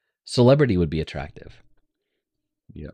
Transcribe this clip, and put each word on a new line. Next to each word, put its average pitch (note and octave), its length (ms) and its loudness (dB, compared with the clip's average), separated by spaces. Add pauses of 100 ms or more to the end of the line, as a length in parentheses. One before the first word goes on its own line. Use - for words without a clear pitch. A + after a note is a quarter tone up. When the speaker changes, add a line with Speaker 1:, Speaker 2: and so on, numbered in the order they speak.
(240)
Speaker 1:
celebrity B2+ 520 4
would E2+ 140 0
be D#2+ 100 -4
attractive. - 640 -12 (1080)
Speaker 2:
Yeah. D2+ 220 -16